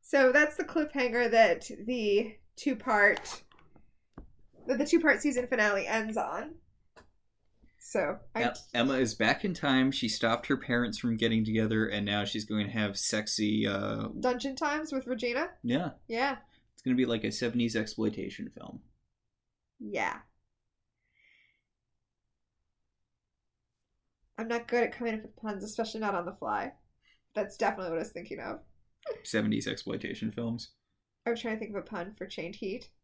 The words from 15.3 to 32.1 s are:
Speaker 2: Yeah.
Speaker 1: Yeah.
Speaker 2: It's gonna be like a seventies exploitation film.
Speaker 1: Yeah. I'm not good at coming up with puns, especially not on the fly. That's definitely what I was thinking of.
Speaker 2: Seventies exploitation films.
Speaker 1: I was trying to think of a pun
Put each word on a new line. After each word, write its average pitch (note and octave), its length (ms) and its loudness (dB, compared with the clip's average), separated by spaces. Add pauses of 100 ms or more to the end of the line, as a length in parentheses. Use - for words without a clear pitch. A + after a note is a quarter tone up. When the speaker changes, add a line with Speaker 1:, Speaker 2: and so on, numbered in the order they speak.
Speaker 2:
Yeah. A#3 260 0 (180)
Speaker 1:
Yeah. B3+ 300 -2 (360)
Speaker 2:
It's - 80 -20
gonna B2+ 140 2
be B2+ 100 4
like A2+ 200 0
a G#2+ 80 0
seventies A#2 420 0
exploitation G#2+ 840 -4
film. - 220 -12 (1000)
Speaker 1:
Yeah. G3+ 380 -4 (4000)
I'm A3+ 100 -6
not A#3 200 -2
good A#3+ 160 4
at - 140 -2
coming A#3 180 -4
up A3 80 -8
with - 120 -18
puns, G#3 280 -8
especially A3 360 -6
not G3+ 160 -2
on F3 100 -2
the F#3+ 80 -8
fly. G#2+ 380 -4 (640)
That's G#3 220 -4
definitely G3+ 340 -2
what E3 60 -2
I - 20 -2
was D#3 100 -6
thinking - 300 -10
of. A2 200 -8 (640)
Speaker 2:
Seventies G#2+ 440 0
exploitation - 640 -6
films. A#2 400 -6 (540)
Speaker 1:
I A#3+ 40 -2
was A#3 120 -2
trying A3 140 -4
to G#3+ 40 -8
think A3+ 120 -8
of G3+ 60 -6
a F3+ 80 -4
pun F#3+ 320 -8